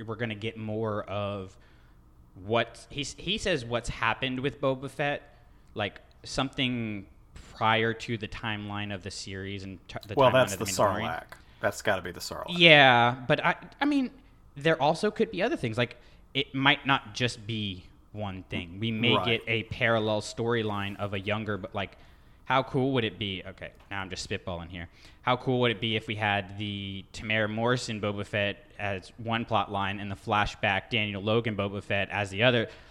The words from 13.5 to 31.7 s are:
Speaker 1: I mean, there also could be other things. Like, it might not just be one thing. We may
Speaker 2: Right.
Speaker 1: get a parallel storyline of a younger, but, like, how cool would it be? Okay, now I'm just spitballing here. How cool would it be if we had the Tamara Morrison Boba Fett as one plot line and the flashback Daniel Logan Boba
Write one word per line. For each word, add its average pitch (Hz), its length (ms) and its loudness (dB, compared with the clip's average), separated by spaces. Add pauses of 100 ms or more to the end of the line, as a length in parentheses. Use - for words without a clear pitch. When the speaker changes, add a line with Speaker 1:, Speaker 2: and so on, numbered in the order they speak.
Speaker 1:
I 285 40 2
mean, 277 260 2 (440)
there 143 240 2
also 165 300 2
could 220 220 0
be 170 100 -4
other 269 160 0
things. 113 220 -2
Like, - 180 0 (380)
it - 180 -2
might 139 320 4
not 127 300 0
just 120 320 -2
be 104 360 -4 (280)
one 98 320 -8
thing. 92 360 -8
We 113 120 -2
may 120 260 4
Speaker 2:
Right. 90 80 0
Speaker 1:
get 113 220 0
a 113 160 0
parallel 110 580 0
storyline 107 760 -2
of 104 180 -4
a 101 40 -2
younger, 104 380 -2
but, 92 160 -8
like, 98 240 -4 (480)
how 135 180 4
cool 135 300 0
would 123 100 2
it 92 140 -2
be? 98 280 -4
Okay, 92 260 -12 (180)
now 98 100 -6
I'm 95 120 -6
just - 180 -8
spitballing 85 400 -6
here. 85 180 -10 (360)
How 127 120 2
cool 127 260 0
would 120 100 6
it 101 100 -4
be 113 160 0
if 107 100 -6
we 110 80 -4
had 101 440 0
the 101 520 -8
Tamara 110 380 0
Morrison 117 500 0
Boba 101 260 -2
Fett 101 380 -2 (160)
as 98 380 -6
one 113 260 -2
plot 104 280 0
line 98 280 -2
and 101 100 -8
the 95 60 -6
flashback 104 720 0
Daniel 104 320 -2
Logan 110 360 0
Boba 101 260 -2